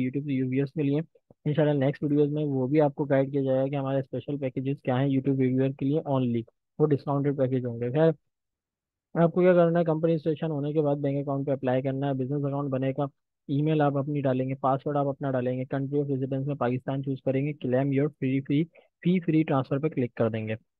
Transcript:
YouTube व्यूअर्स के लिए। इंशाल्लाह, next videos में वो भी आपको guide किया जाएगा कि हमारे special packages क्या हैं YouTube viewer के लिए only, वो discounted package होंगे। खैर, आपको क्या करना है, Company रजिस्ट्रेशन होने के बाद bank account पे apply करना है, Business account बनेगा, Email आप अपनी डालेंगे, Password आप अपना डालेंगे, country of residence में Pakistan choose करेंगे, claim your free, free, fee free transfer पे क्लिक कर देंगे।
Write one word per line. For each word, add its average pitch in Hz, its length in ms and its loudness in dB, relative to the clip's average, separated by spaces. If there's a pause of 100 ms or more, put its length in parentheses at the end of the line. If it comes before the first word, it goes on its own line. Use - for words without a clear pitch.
YouTube 139 240 -4
व्यूअर्स 131 440 -2
के 160 120 -4
लिए। 143 180 0 (460)
इंशाल्लाह, 151 280 2
next 139 280 0
videos 147 280 2
में 151 140 -2
वो 131 220 0
भी 147 120 2
आपको 147 260 2
guide 135 260 2
किया 139 120 0
जाएगा 131 240 2
कि 143 100 -4
हमारे 135 260 -2
special 135 340 -6
packages 139 480 -4
क्या 127 120 2
हैं 139 120 2
YouTube 135 300 0
viewer 131 340 2
के 139 140 -4
लिए 151 140 0
only, 127 500 -2 (300)
वो 156 60 4
discounted 139 500 0
package 131 280 0
होंगे। 120 260 -4
खैर, 156 240 4 (1000)
आपको 165 240 4
क्या 180 140 8
करना 170 240 4
है, 175 60 2
Company 165 280 2
रजिस्ट्रेशन 160 340 -2
होने 147 260 -4
के 156 80 0
बाद 147 180 2
bank 143 260 -2
account 139 220 -4
पे 147 60 0
apply 131 300 0
करना 135 240 -2
है, 139 80 0
Business 135 300 -2
account 139 260 -4
बनेगा, 135 380 -2 (420)
Email 151 320 2
आप 143 140 2
अपनी 143 240 -2
डालेंगे, 131 340 0
Password 135 420 -2
आप 139 100 0
अपना 139 240 -4
डालेंगे, 127 340 -2
country 139 300 -4
of 143 100 0
residence 135 420 -4
में 143 100 -4
Pakistan 131 460 -2
choose 135 220 -6
करेंगे, 135 280 0
claim 135 360 0
your 139 180 2
free, 135 340 -2
free, 147 240 0 (440)
fee 180 200 2
free 156 200 4
transfer 139 340 0
पे 156 60 0
क्लिक 127 280 -2
कर 113 140 2
देंगे। 110 260 -4 (240)